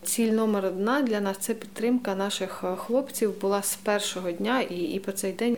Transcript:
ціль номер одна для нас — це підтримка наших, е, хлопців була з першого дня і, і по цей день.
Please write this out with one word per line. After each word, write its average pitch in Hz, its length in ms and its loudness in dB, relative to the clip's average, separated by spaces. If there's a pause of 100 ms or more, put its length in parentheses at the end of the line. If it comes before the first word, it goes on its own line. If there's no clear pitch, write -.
ціль 226 300 2
номер 214 340 4
одна 208 360 2
для 214 180 2
нас — 196 200 0
це 226 140 -2
підтримка 226 600 0
наших, 190 500 -2
е, 185 120 0
хлопців 233 640 0
була 196 220 2
з - 140 -2
першого 202 540 -2
дня 214 300 0
і, 180 140 -2
і 175 240 -2
по 196 140 -6
цей 190 200 -2
день. 233 260 0